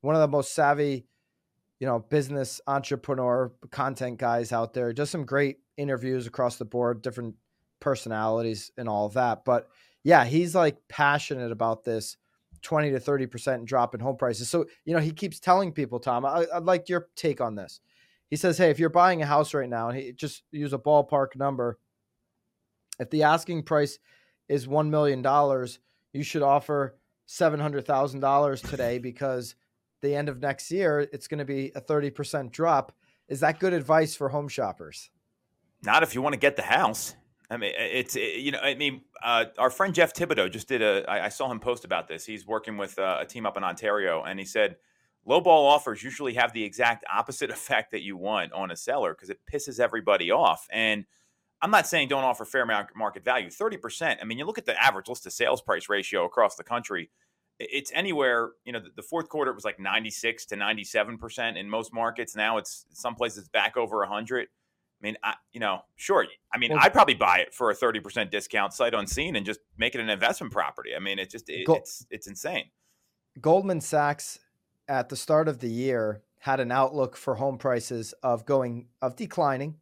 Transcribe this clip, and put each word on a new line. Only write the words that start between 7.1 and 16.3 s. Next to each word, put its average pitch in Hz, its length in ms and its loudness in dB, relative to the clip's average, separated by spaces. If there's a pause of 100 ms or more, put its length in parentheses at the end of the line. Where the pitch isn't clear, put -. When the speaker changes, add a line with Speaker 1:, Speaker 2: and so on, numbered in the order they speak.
Speaker 1:
personalities 113 1000 -2
and 123 100 -6
all 104 200 0
of 104 60 -6
that. 120 320 0
But 120 220 2 (360)
yeah, 135 220 8
he's, 160 280 0
like, 165 240 4 (100)
passionate 143 640 0
about 113 320 -2
this 113 340 -4 (440)
twenty 151 300 0
to 135 80 0
thirty 139 260 0
percent 123 400 -4
drop 120 280 2
in 117 60 -8
home 127 160 -2
prices. 120 340 -2
So, 170 160 0 (200)
you 160 80 -2
know, 170 60 4
he 156 120 0
keeps 165 280 -8
telling 185 340 4
people, 127 260 -4
Tom, 127 260 0
I, 165 280 2